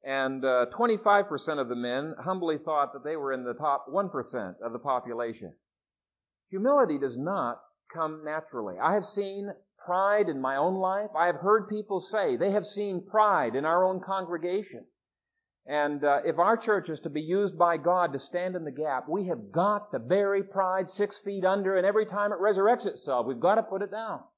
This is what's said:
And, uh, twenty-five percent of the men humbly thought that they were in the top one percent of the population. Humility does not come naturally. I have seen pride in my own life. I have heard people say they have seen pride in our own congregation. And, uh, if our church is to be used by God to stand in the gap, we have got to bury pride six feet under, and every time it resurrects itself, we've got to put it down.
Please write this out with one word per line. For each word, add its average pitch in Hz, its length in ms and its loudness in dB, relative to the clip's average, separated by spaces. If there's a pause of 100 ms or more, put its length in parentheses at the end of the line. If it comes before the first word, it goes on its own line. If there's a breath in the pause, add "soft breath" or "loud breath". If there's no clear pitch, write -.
And, 135 440 -2
uh, 123 220 4
twenty-five 208 600 2
percent 151 320 -4
of 127 80 -2
the 120 80 -4
men 131 440 -4
humbly 175 380 -2
thought 147 360 0
that 135 100 -16
they 156 140 -4
were 139 160 -2
in 127 100 -4
the 120 100 -6
top 143 360 -2
one 185 200 0
percent 117 520 -6
of 113 100 -6
the 120 80 -8
population. 120 760 -4 (960)
Humility 214 480 2
does 131 200 -2
not 143 440 -2 (300)
come 156 320 -4
naturally. 135 560 -6
I 156 140 4
have 208 120 2
seen 202 480 -6 (240)
pride 196 520 2
in 139 100 -4
my 135 160 -2
own 170 200 2
life. 190 400 -2
I 165 100 4
have 175 120 2
heard 190 300 2
people 208 320 -4
say 180 380 0
they 185 140 2
have 196 140 0
seen 196 400 -4
pride 180 500 4
in 143 100 0
our 170 180 4
own 190 160 2
congregation. 180 840 -4 (800)
And, 147 380 0
uh, 143 220 4
if 160 140 0
our 208 180 4
church 208 320 0
is 151 120 -6
to 156 80 -6
be 151 120 -4
used 185 360 0
by 170 200 4
God 170 340 2
to 139 80 -6
stand 180 380 -6
in 165 80 -6
the 143 60 -8
gap, 135 360 -4
we 180 200 -2
have 117 220 -6
got 202 420 0
to 127 80 -4
bury 196 440 2
pride 190 480 0
six 208 280 -2
feet 196 260 -4
under, 190 320 2
and 180 80 4
every 208 200 4
time 208 280 -2
it 170 60 -6
resurrects 202 460 4
itself, 127 400 -2
we've 123 140 -4
got 190 160 4
to 220 80 2
put 196 180 -6
it 202 80 -6
down. 208 300 -8 (180)